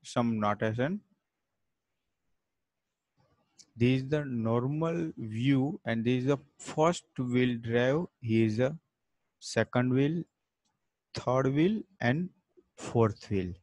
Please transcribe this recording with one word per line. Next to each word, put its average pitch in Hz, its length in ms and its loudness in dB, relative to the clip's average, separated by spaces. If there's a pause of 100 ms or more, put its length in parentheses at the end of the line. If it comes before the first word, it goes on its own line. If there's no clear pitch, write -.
some 117 380 -2
notation. 113 600 -2 (2750)
This 127 240 4
is 135 60 -8
the 147 180 -2
normal 139 920 -2
view, 131 680 0
and 113 180 -2
this 123 200 0
is - 40 -4
the 139 100 2 (200)
first - 460 0 (140)
wheel 123 440 0
drive. 123 440 0 (160)
Here 113 240 2
is 107 120 -2
the 135 200 -2 (640)
second 123 540 0
wheel, 151 300 0 (880)
third 135 400 0
wheel, 185 280 2 (200)
and 147 280 0 (480)
fourth - 520 0
wheel. 92 340 -2